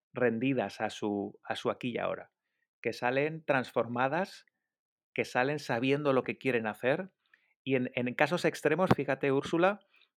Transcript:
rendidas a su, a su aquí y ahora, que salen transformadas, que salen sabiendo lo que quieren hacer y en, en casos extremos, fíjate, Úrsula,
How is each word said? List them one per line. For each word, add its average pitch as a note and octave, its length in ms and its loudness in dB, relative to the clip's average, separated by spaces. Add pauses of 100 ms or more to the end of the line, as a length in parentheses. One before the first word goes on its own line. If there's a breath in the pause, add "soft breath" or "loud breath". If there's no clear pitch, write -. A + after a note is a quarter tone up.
(120)
rendidas A#2+ 680 0
a G#2+ 100 0
su, G#2 520 -4
a G#2+ 140 -6
su A#2+ 140 -2
aquí A#2+ 220 -4
y A2 60 -4
ahora, F#2 320 -4 (520)
que A2+ 100 -2
salen C#3+ 520 -2
transformadas, C3 1040 -2 (680)
que A2+ 100 0
salen C3+ 340 0
sabiendo C#3 540 0
lo B2+ 100 4
que A#2 160 -4
quieren A#2+ 280 0
hacer C#3+ 440 -2 (540 soft breath)
y C3+ 100 0
en, B2+ 200 0
en B2 200 -2
casos D#3 300 2
extremos, D#3 500 2
fíjate, C#3 380 0
Úrsula, E3+ 480 2 (360 soft breath)